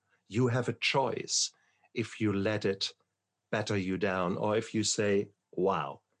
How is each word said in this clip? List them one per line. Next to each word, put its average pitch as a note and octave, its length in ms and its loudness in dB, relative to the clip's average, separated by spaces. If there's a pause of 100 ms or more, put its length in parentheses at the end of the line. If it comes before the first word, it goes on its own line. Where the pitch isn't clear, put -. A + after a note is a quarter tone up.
(280)
You B2 220 2
have B2 200 0
a A#2 40 0
choice - 800 0 (440)
if - 260 -4
you G#2+ 100 4
let G2+ 340 0
it - 280 -2 (580)
batter G#2+ 260 0
you F#2 200 0
down, F#2 400 0
or G#2+ 180 0
if A2+ 200 -2
you A2 80 2
say, G2+ 460 2 (220)
Wow, D#2+ 500 -2 (180)